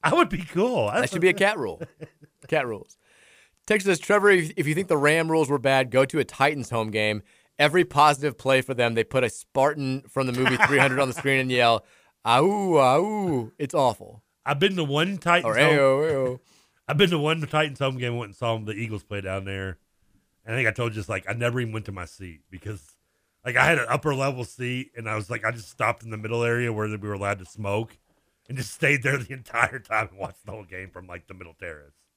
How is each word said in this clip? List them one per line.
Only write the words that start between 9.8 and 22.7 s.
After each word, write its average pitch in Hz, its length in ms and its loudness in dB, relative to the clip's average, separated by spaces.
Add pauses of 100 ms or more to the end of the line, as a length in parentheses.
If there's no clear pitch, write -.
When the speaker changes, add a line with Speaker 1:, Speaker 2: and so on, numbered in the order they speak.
Speaker 2:
from 135 180 -4
the 123 60 -4
movie 127 240 2 (100)
Three 143 120 2
hundred 131 220 2
on 135 80 0
the 123 60 -6
screen 135 260 0
and 127 100 -2
yell, 117 340 4 (420)
'Ahoo, 175 520 2
ahoo.' 151 800 2
It's 143 160 -6
awful." 113 480 -2 (240)
Speaker 1:
I've 143 120 -2
been 196 180 2
to 165 80 0
one 156 340 0
Titans 165 380 0
Speaker 2:
Or - 20 2
Speaker 1:
home 156 160 6
Speaker 2:
"Ayo, 139 360 2
ayo." 131 300 -2 (460)
Speaker 1:
I've 147 120 -2
been 196 120 6
to 170 80 0
one 156 280 0
Titans 151 320 -2
home 135 180 -2
game, 120 220 -4
went 110 120 -8
and 98 60 -20
saw 117 180 -2
'em, 110 120 -8
the 107 80 -8
Eagles 107 300 -6
play 101 180 -8
down 95 240 -6
there. 95 320 -8 (680)
And 113 100 -8
I 127 40 -2
think 120 100 2
I 107 40 0
told 117 200 -4
you, 104 80 -8
just, 95 80 -10
like, 95 180 -6
I 101 60 -6
never 120 280 -2
even 113 120 -6
went 110 140 -8
to 107 60 -12
my 90 120 -10
seat 82 460 -18
because, 98 460 -14 (500)